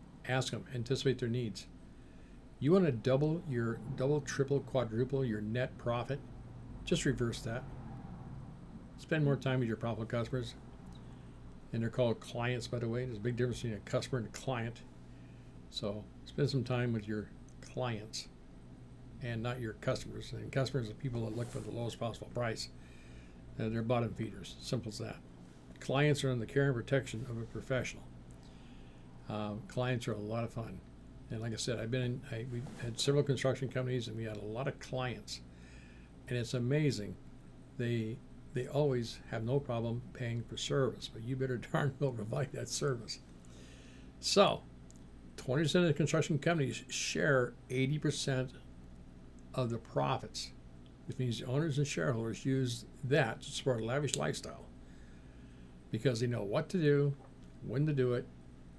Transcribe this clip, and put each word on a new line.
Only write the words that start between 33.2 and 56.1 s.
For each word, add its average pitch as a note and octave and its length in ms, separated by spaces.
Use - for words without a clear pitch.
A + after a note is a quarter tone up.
construction C3 460
companies, B2+ 400
and A2 80
we A2+ 80
had G#2+ 140
a G2+ 80
lot A#2 240
of - 100
clients. B2+ 600
And B2 80
it's A#2 160
amazing. A#2+ 640
They, A#2 400
they B2+ 140
always C3+ 520
have A#2 120
no C3 160
problem A#2 420
paying A#2 300
for C#3 120
service, C3+ 560
but A2 120
you B2+ 120
better B2+ 220
<laughs> - 160
darn D3 260
well C#3 120
provide A#2+ 420
that A#2+ 160
service. C3 500
So, - 400
twenty C3+ 280
percent F3+ 200
of E3+ 60
the D3 40
construction D#3 460
companies D3+ 480
share C3 680
eighty C3 300
percent C3+ 540
of B2+ 160
the A#2 80
profits, - 760
which - 140
means A#2+ 200
the - 80
owners C#3+ 320
and C#3+ 60
shareholders A#2 600
use C3 400
that C3 380
to - 100
support A#2 300
a G#2+ 40
lavish C3 300
lifestyle - 500
because A#2 300